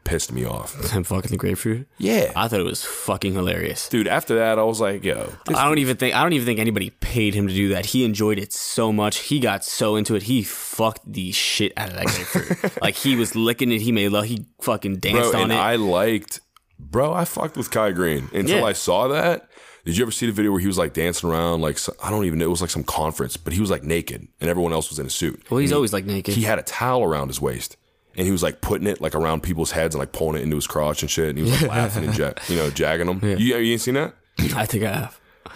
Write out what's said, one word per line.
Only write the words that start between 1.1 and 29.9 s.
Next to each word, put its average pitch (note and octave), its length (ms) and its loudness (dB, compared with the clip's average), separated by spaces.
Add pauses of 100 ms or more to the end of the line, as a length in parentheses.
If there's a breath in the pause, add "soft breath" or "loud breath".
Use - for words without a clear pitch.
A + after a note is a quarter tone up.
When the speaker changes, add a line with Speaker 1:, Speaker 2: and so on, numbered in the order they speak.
Speaker 2:
the G2 60 -2
grapefruit? A2 500 -2 (120)
Speaker 1:
Yeah. G#3 400 2
Speaker 2:
I G#2+ 100 0
thought G#2+ 140 0
it F2+ 40 0
was - 200 -4
fucking F#2+ 480 -2
hilarious. F2+ 560 -2
Speaker 1:
Dude, G#2+ 180 2
after A#2+ 280 0
that, A2+ 220 4
I A2 60 4
was A2 160 2
like, G2 240 -2
"Yo, D2+ 220 0 (200)
this - 120 0
Speaker 2:
I C3 80 2
don't D3+ 80 4
Speaker 1:
dude" D#3 60 2
Speaker 2:
even C3 180 2
think, - 180 2
I C3 80 4
don't F3 80 2
even C3 140 2
think A#2 160 0
anybody G#2 300 0
paid G#2+ 420 0
him G2+ 160 2
to F#2 40 -2
do G2 160 2
that. F2+ 180 0
He B2+ 180 2
enjoyed G#2+ 340 2
it G#2 140 -8
so A2 400 0
much. G#2 240 2
He D3 240 0
got G2+ 240 0
so G#2+ 320 0
into G#2+ 180 0
it. F#2+ 80 0
He A#2+ 200 2
fucked - 580 -2 (100)
the G2 220 -6
shit - 420 0
out F#2+ 140 -6
of F2+ 60 -10
that F2+ 100 -4
grapefruit. - 720 -2
Speaker 1:
<laughs> - 40 -8
Speaker 2:
Like, G2+ 140 0
he C3+ 220 2
was A2+ 180 0
licking A#2 380 2
it. G#2+ 80 0
He A#2 100 2
made G2+ 180 4
love. G#2 140 2
He A2 220 -4 (160)
fucking G2+ 380 -2
danced A#2 340 2
Speaker 1:
Bro, A2+ 80 2
Speaker 2:
on F#2 100 2
Speaker 1:
and - 0 -
Speaker 2:
it. A2+ 100 2
Speaker 1:
I A2 140 2
liked, G#2 640 0 (400)
bro, C3+ 340 0
I E3+ 120 0
fucked - 320 -4
with A#2+ 140 -4
Kai G#2+ 200 2
Green D#2+ 420 0
until C#3 260 2
Speaker 2:
Yeah. - 40 2
Speaker 1:
I G#2+ 80 2
saw G2 380 2
that. E3 400 0 (360 loud breath)
Did E2 120 0
you A#2+ 80 4
ever A2 60 -4
see A#2+ 160 -2
the A2+ 40 2
video G#2 220 4
where F#2 80 2
he F#2+ 60 2
was, F#2 100 0
like, E2 160 0
dancing E2+ 360 0
around? E2 300 2
Like, D2+ 180 0
so, - 240 -6
I F2 80 -6
don't G#2+ 140 0
even E2 160 0
know. E2 60 2
It E2 40 2
was, F2 120 0
like, E2+ 80 -2
some - 160 -4
conference, D#2 500 -2
but - 160 -8
he E2+ 80 0
was, G#2 100 2
like, D#2+ 140 -2
naked, D#2+ 420 -4 (140)
and E2 100 0
everyone F2 220 2
else D#2+ 180 0
was D2 80 -10
in C#2+ 80 -6
a C2 40 -8
suit. - 420 -4
Speaker 2:
Well, A#2 60 2
he's C#3 140 2
Speaker 1:
And - 20 2
he, - 20 4
Speaker 2:
always, B2+ 160 2
like, G2 140 -2
naked. G2+ 300 -2
Speaker 1:
he A2+ 80 2
had G#2+ 140 2
a - 40 -2
towel B2 420 0
around D2+ 240 0
his C2 140 -4
waist, B1 340 -4 (400)
and F#2 100 0
he G2 60 2
was, F2 100 2
like, D#2+ 200 -2
putting G2+ 260 0
it, F2+ 140 -2
like, D2+ 120 -2
around D#2+ 300 0
people's D#2+ 280 0
heads D#2+ 220 0